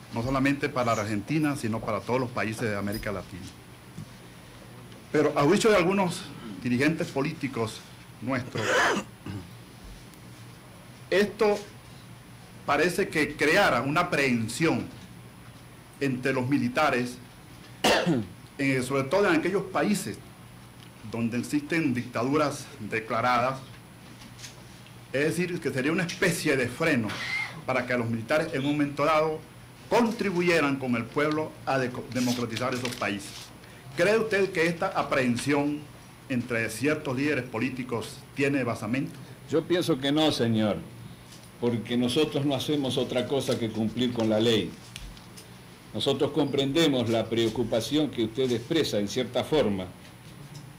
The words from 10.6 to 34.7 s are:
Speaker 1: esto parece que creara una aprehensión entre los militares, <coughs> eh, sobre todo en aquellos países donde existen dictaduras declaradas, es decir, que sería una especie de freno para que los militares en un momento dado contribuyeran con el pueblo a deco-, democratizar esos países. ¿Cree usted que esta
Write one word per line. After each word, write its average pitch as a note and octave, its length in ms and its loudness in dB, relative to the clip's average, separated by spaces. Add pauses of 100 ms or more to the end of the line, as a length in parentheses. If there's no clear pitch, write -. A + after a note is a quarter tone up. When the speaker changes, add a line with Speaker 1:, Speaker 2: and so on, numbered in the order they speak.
Speaker 1:
esto G#3 480 2 (1080)
parece F3 420 2
que - 280 0
creara D#3 460 4
una D3+ 200 2
aprehensión C3 840 2 (1120)
entre C3 320 0
los B2+ 160 0
militares, B2+ 680 2 (640)
<coughs> - 760 0
eh, C3+ 240 2
sobre C3+ 220 0
todo F#3+ 240 4
en E3 80 6
aquellos F3+ 280 2
países D#3 540 0 (960)
donde A#2 260 0
existen D3 560 0
dictaduras C3 720 0 (140)
declaradas, A#2+ 800 0 (1500)
es C#3 120 0
decir, E3+ 360 -2
que C3 100 -2
sería C3 220 0
una F3+ 120 0
especie D#3+ 520 0
de A#2+ 120 2
freno C#3 400 0 (580)
para B2 200 0
que B2 100 0
los A2+ 120 0
militares D3+ 440 0
en C3+ 120 -2
un D3 80 2
momento C#3+ 320 0
dado D#3 340 4 (500)
contribuyeran F3 880 4
con B2+ 200 0
el A2+ 80 0
pueblo D3+ 480 0 (140)
a C3+ 120 2
deco-, B2 340 -2
democratizar B2 600 0
esos B2 220 -4
países. G2+ 340 -4 (640)
¿Cree G3+ 220 4
usted G3 320 2
que E3 160 2
esta E3+ 220 0